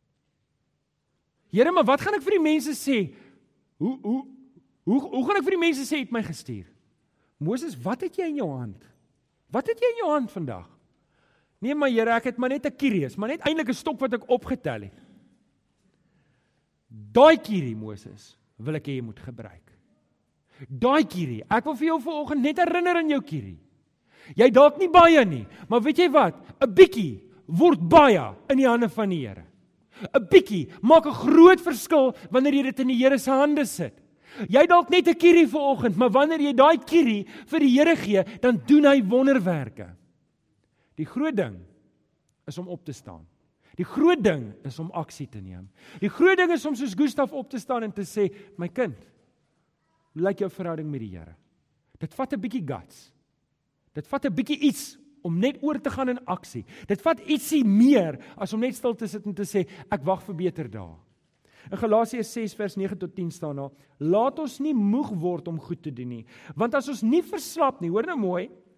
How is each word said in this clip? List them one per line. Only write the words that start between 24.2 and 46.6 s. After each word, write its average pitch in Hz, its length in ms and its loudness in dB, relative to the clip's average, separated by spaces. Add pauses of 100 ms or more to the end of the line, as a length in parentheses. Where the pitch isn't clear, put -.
Jy 240 200 4
dalk 294 240 6
nie 370 100 0
baie 330 380 8
nie, 127 160 -6 (260)
maar 226 140 0
weet 277 140 -2
jy 349 120 4
wat? 254 260 2 (260)
'n 240 120 -2
Bietjie 180 500 6 (240)
word 202 320 2
baie 170 560 6 (140)
in 269 80 2
die 269 100 2
hande 233 220 0
van 208 200 -6
die 151 180 -6
Here. 87 180 -16 (680)
'n 226 180 0
Bietjie 220 380 4 (120)
maak 311 240 6
'n 294 80 -6
groot 330 480 8
verskil 277 540 0 (160)
wanneer 262 220 2
jy 277 100 0
dit 269 160 -6
in 254 80 -2
die 254 100 -2
Here 262 200 4
se 254 140 -2
hande 285 340 2
sit. 160 280 -8 (560)
Jy 277 180 6
dalk 349 220 6
net 339 180 4
'n 339 80 4
kierie 339 320 6
vanoggend, 262 500 0
maar 240 120 4
wanneer 294 320 2
jy 285 120 0
daai 285 240 6
kierie 233 480 0 (220)
vir 320 120 -2
die 277 100 4
Here 294 260 4
gee, 196 280 0 (180)
dan 240 240 0
doen 294 200 6
hy 277 160 6
wonderwerke. 180 960 -2 (1000)
Die 156 100 -8
groot 285 300 -4
ding 110 240 -4 (880)
is 139 100 -12
om 180 100 -12
op 180 180 -12
te 143 80 -14
staan. 82 320 -20 (500)
Die 175 100 -10
groot 311 380 2
ding 131 300 -2 (100)
is 135 160 -14
om 165 120 -12
aksie 151 360 -12
te 104 140 -18
neem. 95 260 -18 (320)
Die 202 120 -4
groot 370 260 2
ding 359 140 2
is 302 140 -4